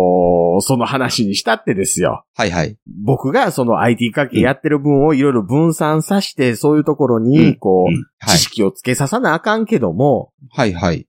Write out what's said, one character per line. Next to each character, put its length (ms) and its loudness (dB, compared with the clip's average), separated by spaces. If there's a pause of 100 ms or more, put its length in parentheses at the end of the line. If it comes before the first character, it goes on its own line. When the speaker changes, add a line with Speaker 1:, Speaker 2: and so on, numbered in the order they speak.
(600)
Speaker 1:
そ 160 0
の 80 -2
話 400 -2
に 100 -4
し 80 -6
た 100 0
っ 100 -4
て 100 -2
で 120 -2
す 160 -4
よ。 240 -2 (100)
Speaker 2:
は 100 -2
い、 60 -2
は 120 -2
い。 140 -8 (280)
Speaker 1:
僕 260 0
が 200 0
そ 120 -4
の 160 2
ア 100 2
イ 60 2
テ 100 -2
ィ 40 -4
ー 40 -8
関 160 -2
係 100 0
や 140 2
っ 80 -8
て 60 -6
る 120 0
分 260 2
を 80 2
い 80 0
ろ 80 2
い 40 0
ろ 100 0
分 300 2
散 280 0
さ 200 0
せ 140 -10
て、 200 0
そ 180 0
う 40 2
い 40 2
う 20 -8
と 120 0
こ 120 0
ろ 120 2
に、 180 2
Speaker 2:
う 140 4
ん。 40 -4
Speaker 1:
こ 320 2
う、 40 0
Speaker 2:
う 20 0
ん。 100 -4 (160)
は 160 -2
い。 20 2
Speaker 1:
知 60 0
識 200 -4
を 80 2
つ 100 -20
け 140 -2
さ 120 -2
さ 120 -4
な 140 0
あ 60 -2
か 160 -2
ん 100 -2
け 140 0
ど 140 -2
も、 380 0 (200)
Speaker 2:
は 140 -2
い、 80 -2
は 180 -2
い。 180 -6